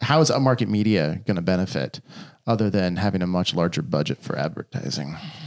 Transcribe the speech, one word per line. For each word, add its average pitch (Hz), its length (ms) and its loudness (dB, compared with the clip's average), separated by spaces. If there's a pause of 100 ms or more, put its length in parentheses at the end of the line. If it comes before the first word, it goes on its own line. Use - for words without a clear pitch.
how 147 200 4
is 156 100 6
Upmarket 127 380 2
Media 101 580 2
gonna 92 160 0
benefit 90 580 -2 (460)
other 110 240 2
than 90 260 0
having 92 260 0
a 87 40 0
much 90 280 0
larger 85 280 0
budget 73 400 -2
for - 140 -6
advertising? - 800 -6 (320)